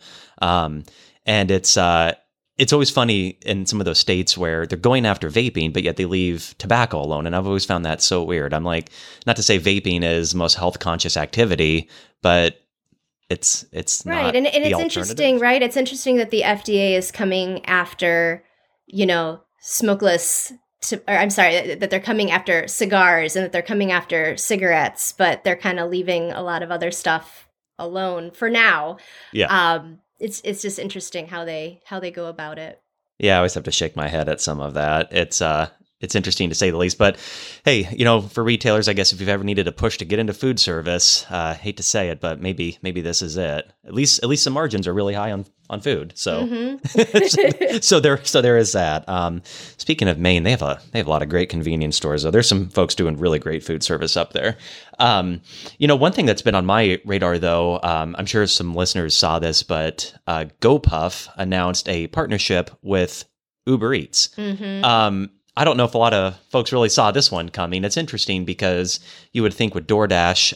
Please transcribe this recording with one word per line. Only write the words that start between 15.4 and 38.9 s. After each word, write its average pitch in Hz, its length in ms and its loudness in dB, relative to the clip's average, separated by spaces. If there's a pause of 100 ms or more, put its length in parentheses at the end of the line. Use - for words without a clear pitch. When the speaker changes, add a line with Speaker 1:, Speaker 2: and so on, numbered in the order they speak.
Speaker 2:
It's 240 140 -2
interesting 262 400 0
that 233 140 0
the 214 140 2
F 208 200 0
D 208 160 2
A 190 160 2
is 185 160 -2
coming 185 540 -2
after, 170 760 0 (440)
you 196 180 -2
know, 170 380 0 (180)
smokeless, 202 920 0 (300)
to, 185 120 -4 (100)
or 208 80 0
I'm 190 140 4
sorry, 190 280 4
that, 175 240 -4
that 196 100 -2
they're 190 100 -2
coming 208 300 -2
after 175 380 0
cigars 180 680 2
and 185 80 0
that 175 80 -6
they're 175 80 -2
coming 196 320 -2
after 160 460 0
cigarettes, 170 720 0
but 175 320 0
they're 185 120 0
kinda 180 280 -4
leaving 175 480 -2
a - 100 -8
lot 170 200 -4
of 170 80 -8
other 175 200 -4
stuff - 580 -4 (300)
alone 175 520 -6
for 226 180 -4
now. 190 480 2 (340)
Speaker 1:
Yeah. 202 180 0 (260)
Speaker 2:
Um, 160 240 -10 (200)
it's, 208 260 -8
it's 202 180 -6
just 196 160 -8
interesting 180 480 -10
how 170 180 -10
they, 165 400 -10
how 190 160 -10
they 185 100 -8
go 175 140 -10
about 160 340 -12
it. 160 220 -16 (380)
Speaker 1:
Yeah, 98 160 4
I - 20 6
always 90 160 2
have 78 120 -8
to - 60 -8
shake - 260 -4
my 76 120 -4
head 78 220 -2
at 76 100 -4
some 73 220 -4
of 71 100 -8
that. 76 400 0
It's, 85 300 -2
uh, 78 260 0 (300)
it's - 160 -6
interesting 92 360 -2
to 80 40 -6
say 92 160 0
the 82 60 -2
least. 90 220 0
But 101 180 4 (480)
hey, 107 260 2
you 120 140 0
know, 117 160 4
for 104 240 -4
retailers, 110 420 2
I 104 60 2